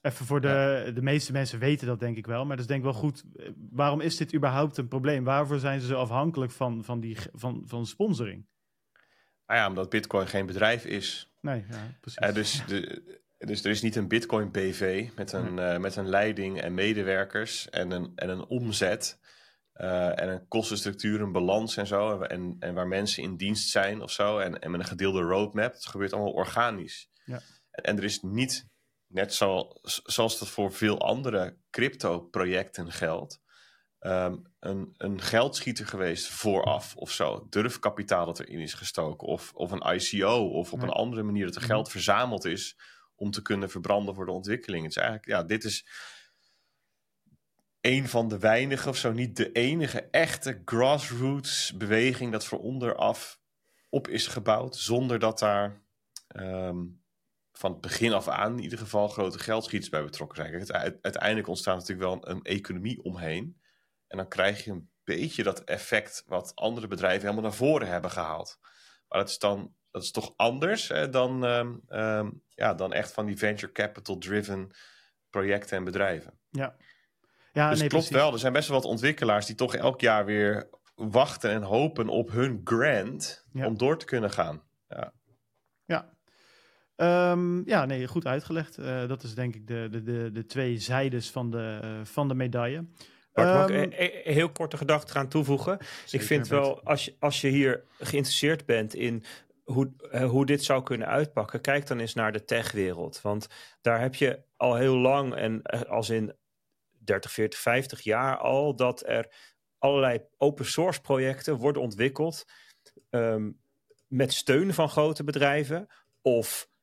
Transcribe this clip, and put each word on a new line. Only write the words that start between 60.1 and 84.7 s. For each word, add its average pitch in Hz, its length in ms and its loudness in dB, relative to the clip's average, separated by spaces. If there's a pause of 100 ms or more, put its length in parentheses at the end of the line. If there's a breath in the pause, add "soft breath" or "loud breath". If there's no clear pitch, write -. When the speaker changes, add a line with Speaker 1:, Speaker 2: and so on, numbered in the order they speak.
Speaker 2:
zijn. 78 140 -8
Kijk, 85 120 -8
het, 95 100 -10
uite-, 92 280 -4
uiteindelijk 104 480 -2
ontstaat 92 300 -2
natuurlijk 92 300 -4
wel 92 60 0
een, 90 220 -8
een 90 60 -10
economie 98 600 -6
omheen. 90 580 -6 (460)
En - 100 -12
dan 95 120 -6
krijg 101 360 0
je 107 60 -10
een 87 200 -10 (140)
beetje 117 380 -2
dat 98 220 0
effect - 600 -2
wat - 280 -4
andere 113 320 -2
bedrijven 95 340 2
helemaal 101 220 -2
naar 107 120 -4
voren 131 340 2
hebben 87 220 -2
gehaald. 80 480 -6 (500 soft breath)
Maar - 100 0
dat 101 100 0
is - 100 -6
dan, 101 360 0 (160)
dat 95 120 -8
is - 80 -6
toch - 260 -6
anders, 147 520 2
hè, 151 200 0
dan, 127 360 0
ehm, 120 280 0 (160)
ehm, 107 420 -2 (180)
ja, 107 260 0
dan 92 180 -4
echt - 200 -2
van 107 140 -4
die 101 100 -4
venture 104 360 -2
capital 101 460 -4
driven 95 520 -4 (600 soft breath)
projecten 101 460 0
en 92 80 -2
bedrijven. 92 540 -2 (120)
Speaker 1:
Ja. 135 260 -8 (760 soft breath)
Ja, 151 180 4
Speaker 2:
Dus 151 80 4
Speaker 1:
nee, 151 100 2
Speaker 2:
klopt 160 180 4
Speaker 1:
precies. 135 180 6
Speaker 2:
wel, 147 80 4
er 117 60 -2
zijn 127 140 2
best 147 160 2
wel 139 120 4
wat - 100 -4
ontwikkelaars 113 560 2
die 113 80 -8
toch 120 200 0
elk 127 260 2
jaar 110 240 6
weer 104 440 2 (260)
wachten 113 560 4
en 107 120 0
hopen 110 460 2
op 117 220 0
hun 120 340 0
grant 120 880 0
Speaker 1:
Ja. 131 140 -2
Speaker 2:
om 110 120 0
door 143 200 4
te - 60 -12
kunnen 110 260 0
gaan. 80 320 -4 (260)